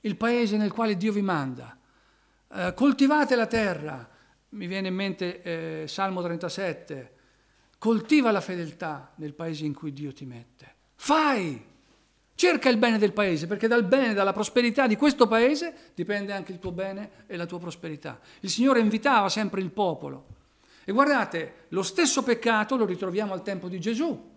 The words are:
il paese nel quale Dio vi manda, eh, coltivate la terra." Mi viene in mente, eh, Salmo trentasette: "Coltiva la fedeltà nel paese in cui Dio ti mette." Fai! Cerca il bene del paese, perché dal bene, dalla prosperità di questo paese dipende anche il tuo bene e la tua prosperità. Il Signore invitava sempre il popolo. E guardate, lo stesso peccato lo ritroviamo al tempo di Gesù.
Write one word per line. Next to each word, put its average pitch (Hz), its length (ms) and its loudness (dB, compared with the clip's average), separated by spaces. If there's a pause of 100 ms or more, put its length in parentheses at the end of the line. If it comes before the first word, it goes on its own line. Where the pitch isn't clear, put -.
il 214 140 -4
paese 233 420 0
nel 214 120 2
quale 214 280 -2
Dio 208 140 0
vi 202 100 0
manda, 131 560 -4 (680)
eh, 180 260 -4
coltivate 277 600 4
la 233 120 2
terra." 160 600 -4 (440)
Mi 196 160 -10
viene 190 220 -4
in 185 60 -4
mente, 185 460 -6
eh, 165 480 -8
Salmo 190 320 -4
trentasette: 170 960 -6 (640)
"Coltiva 226 520 2
la 202 120 2
fedeltà 160 720 -8
nel 151 180 -12
paese 156 320 -8
in 151 80 -4
cui 143 220 -10
Dio 143 180 -12
ti 139 140 -16
mette." - 480 -20 (220)
Fai! 254 720 0 (720)
Cerca 311 300 4
il 233 80 4
bene 233 180 4
del 208 160 2
paese, 175 340 0
perché 208 220 -2
dal 233 160 4
bene, 240 300 2
dalla 196 180 2
prosperità 240 540 2
di 214 100 4
questo 277 300 6
paese 269 680 0
dipende 202 380 -4
anche 190 200 -8
il 175 60 -12
tuo 180 140 -10
bene 196 380 -8 (160)
e 190 100 -12
la 170 80 -6
tua 175 140 -10
prosperità. 156 600 -12 (220)
Il 196 80 -8
Signore 240 320 6
invitava 220 480 4
sempre 190 320 -2
il 185 80 -4
popolo. 147 560 -2 (640)
E - 40 -8
guardate, 233 800 0
lo 185 140 -2
stesso 277 400 2
peccato 233 540 0
lo 226 100 2
ritroviamo 190 480 -4
al 180 80 -8
tempo 185 260 -8
di 185 100 -8
Gesù. 233 400 -2 (180)